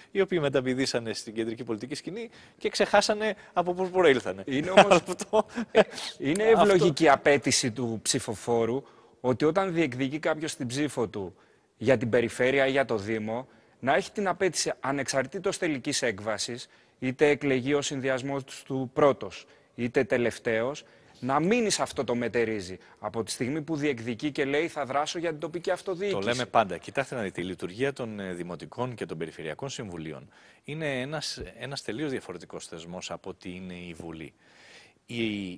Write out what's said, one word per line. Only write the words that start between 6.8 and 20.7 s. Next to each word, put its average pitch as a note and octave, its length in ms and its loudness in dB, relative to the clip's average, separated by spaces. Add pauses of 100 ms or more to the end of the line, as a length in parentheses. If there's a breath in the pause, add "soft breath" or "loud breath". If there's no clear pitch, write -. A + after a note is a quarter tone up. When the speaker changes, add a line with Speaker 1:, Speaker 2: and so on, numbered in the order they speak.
Speaker 2:
απέτηση C#3 640 4
του A2+ 300 -4
ψηφοφόρου A#2 840 0 (380 loud breath)
ότι B2+ 240 2
όταν F#3 280 2
διεκδικεί C#3 460 0
κάποιος D#3 360 -2
την B2+ 120 -6
ψήφο C3 400 -2
του F#2 280 -8 (420 soft breath)
για B2 200 4
την A2+ 120 -2
περιφέρεια B2+ 580 2
ή C3+ 40 2
για C3+ 140 2
το A#2 120 -2
Δήμο, A2 500 -4 (320 soft breath)
να C3 160 2
έχει G3 160 -2
την G3+ 160 -4
απέτηση F3 520 0
ανεξαρτήτως C#3 760 -2
τελικής D3 440 -2
έκβασης, A2 640 -4 (320 soft breath)
είτε C3 300 4
εκλεγεί C#3 440 2
ο C#3+ 80 2
συνδυασμός C3+ 600 -4 (220)
του C3 280 -4
πρώτος, C3+ 520 2 (300 soft breath)
είτε B2 280 0
τελευταίος, A#2+ 800 0 (380 soft breath)